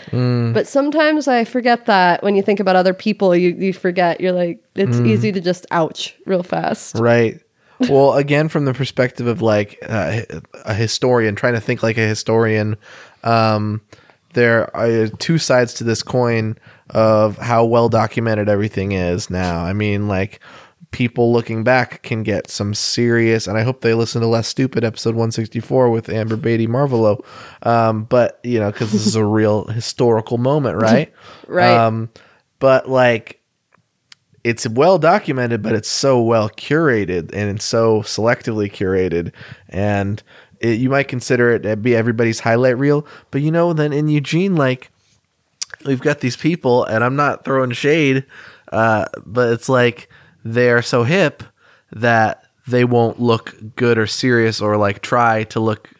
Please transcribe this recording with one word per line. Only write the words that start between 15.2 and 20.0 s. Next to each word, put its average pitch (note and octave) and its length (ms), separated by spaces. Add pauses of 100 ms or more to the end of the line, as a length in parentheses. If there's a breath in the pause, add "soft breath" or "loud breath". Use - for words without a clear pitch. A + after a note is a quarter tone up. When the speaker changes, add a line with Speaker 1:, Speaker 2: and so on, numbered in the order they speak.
Speaker 1:
sides B2 360
to - 100
this A2+ 180
coin A#2 540 (340 soft breath)
of G#2+ 480
how A#2 260
well A#2 240
documented A2 600
everything G2+ 440
is F2+ 380
now. F2+ 340
I F2+ 80
mean, G#2 360